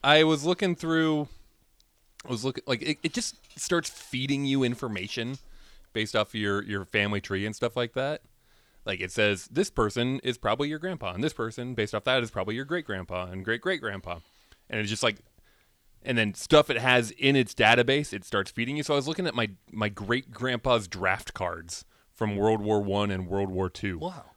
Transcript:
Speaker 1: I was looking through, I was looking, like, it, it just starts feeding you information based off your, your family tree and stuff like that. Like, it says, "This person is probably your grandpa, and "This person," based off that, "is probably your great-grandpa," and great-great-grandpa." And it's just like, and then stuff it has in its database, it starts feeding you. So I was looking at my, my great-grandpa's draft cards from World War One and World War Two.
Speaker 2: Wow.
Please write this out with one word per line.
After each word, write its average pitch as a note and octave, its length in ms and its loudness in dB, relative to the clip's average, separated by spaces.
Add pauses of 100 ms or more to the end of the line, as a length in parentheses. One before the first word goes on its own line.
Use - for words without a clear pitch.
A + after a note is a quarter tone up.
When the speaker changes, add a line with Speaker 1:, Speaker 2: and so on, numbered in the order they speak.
Speaker 1:
I D3+ 220 8
was D#3 200 4
looking F3+ 300 2
through, D#3+ 540 0 (960)
I C3 40 -10
was A#2+ 140 -4
looking, C3 220 -4
like, B2 160 -2
it, D3+ 200 -2
it D#3 100 -2
just - 240 -4 (240)
starts - 300 0
feeding C#3 560 -4
you C3+ 180 2
information A#2 720 -4 (540)
based G#2+ 240 -2
off G#2+ 180 0
your, G#2 300 0
your G2 220 -4
family G#2 340 0
tree G2 260 -4
and G#2+ 80 -6
stuff A#2 220 -4
like B2 160 -2
that. C3+ 300 -4 (640)
Like, F#2+ 160 -4
it F#2 120 -4
says, G#2 400 2
"This F#3+ 180 0
person B2 540 0
is B2 140 -2
probably B2+ 300 0
your D3+ 120 -6
grandpa, E3 320 -6
and G2 100 -4
"This D3 120 -2
person," A#2+ 400 -6
based A2 200 -2
off G#2+ 100 -2
that, C3 180 2
"is A2+ 100 -6
probably G#2 240 -4
your C3+ 80 -6
great-grandpa," F#2+ 640 -6
and F#2 180 -10
great-great-grandpa." A2+ 760 -4 (520)
And A2 100 -2
it's G#2 100 -2
just A2 140 -2
like, G#2+ 140 0 (880)
and B2 140 0
then G#2 160 2
stuff - 360 4
it A#2 80 0
has B2 340 4
in C#3 240 2
its B2+ 180 2
database, B2 580 4
it G2+ 120 -8
starts G2 260 -2
feeding B2 260 -4
you. D3+ 60 -2
So D3 120 0
I - 20 4
was C3+ 100 0
looking E3 220 -2
at C3 80 -4
my, A2+ 140 0 (200)
my G#2+ 180 -2
great-grandpa's A#2 1000 0
draft F#2 460 -2
cards E2+ 500 -8 (280)
from G#2+ 240 -2
World G#2+ 240 4
War G#2 200 4
One G2+ 320 2
and F#2+ 160 -2
World G2 220 0
War F#2 200 0
Two. F#2+ 280 -4
Speaker 2:
Wow. E3+ 260 -8 (120)